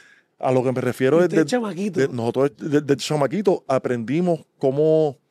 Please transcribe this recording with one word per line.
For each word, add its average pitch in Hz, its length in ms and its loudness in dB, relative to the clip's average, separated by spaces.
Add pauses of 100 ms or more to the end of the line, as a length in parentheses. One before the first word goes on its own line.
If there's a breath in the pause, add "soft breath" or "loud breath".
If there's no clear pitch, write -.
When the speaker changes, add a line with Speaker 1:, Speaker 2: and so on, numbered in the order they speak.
(380 soft breath)
Speaker 1:
A 131 140 -2
lo 127 120 2
que 127 100 0
me 123 80 -4
refiero 131 380 2
es 180 60 4
Speaker 2:
Usted 156 120 -2
Speaker 1:
de, 156 80 4
Speaker 2:
chamaquito. 202 540 -4
Speaker 1:
de 135 100 2
nosotros, 123 480 -2
de, 147 240 0
de 143 160 0
chamaquito, 156 720 0
aprendimos 131 720 -2 (160)
cómo, 151 600 0 (140)